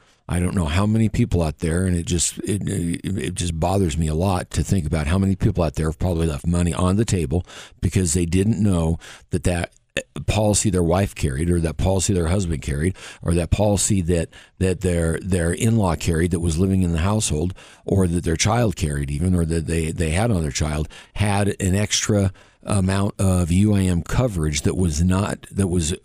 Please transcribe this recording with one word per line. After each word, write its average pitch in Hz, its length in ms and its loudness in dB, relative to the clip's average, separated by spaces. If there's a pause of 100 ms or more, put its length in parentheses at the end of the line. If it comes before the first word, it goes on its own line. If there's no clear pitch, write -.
(300)
I 85 100 -2
don't 90 160 -2
know 90 100 0
how 90 200 0
many 110 240 2
people 90 340 0
out 78 160 -2
there, 87 260 0
and 90 120 2
it 82 80 -4
just, 80 340 -2
it, 98 260 -4
it, 87 380 -4
it 87 300 -4
just 87 260 -4
bothers 87 380 2
me 80 100 0
a 78 80 -2
lot 90 360 -2
to 78 120 0
think 87 240 0
about 78 180 -2
how 85 120 2
many 98 180 2
people - 300 0
out 73 100 -4
there 78 120 -2
have 78 120 -4
probably 82 280 0
left 71 200 -6
money 87 260 2
on 92 220 2
the 113 80 2
table 87 420 -2 (360)
because 90 320 0
they 90 120 0
didn't 95 380 2
know 82 340 2 (340)
that 87 120 -2
that 87 300 -2 (520)
policy 107 440 2
their 90 120 2
wife 90 320 2
carried 78 360 -2
or 87 100 2
that 80 160 -2
policy 95 380 0
their 85 160 0
husband 85 320 -2
carried 76 340 -2 (260)
or 82 120 0
that 85 180 0
policy 101 500 2
that, 82 280 0 (300)
that 92 200 0
their, 85 400 0
their 90 320 0
in-law 107 460 2
carried 82 340 0
that 87 80 0
was 85 180 0
living 95 260 2
in 85 100 0
the 80 60 0
household 92 540 0 (320)
or 92 220 2
that 85 160 0
their 80 140 0
child 113 400 0
carried 71 340 -2
even 90 240 0
or 85 80 2
that 80 240 -2
they, 82 240 -2
they 80 200 -2
had 107 200 0
another 80 200 0
child 76 360 -2 (280)
had 101 460 0
an 92 140 2
extra 101 560 2 (320)
amount 98 560 0
of 92 320 2
U 101 240 4
I 98 60 2
M 90 200 2
coverage 80 600 -2
that 87 160 0
was 82 260 0
not, 92 480 0
that 95 160 0
was 85 260 0 (120)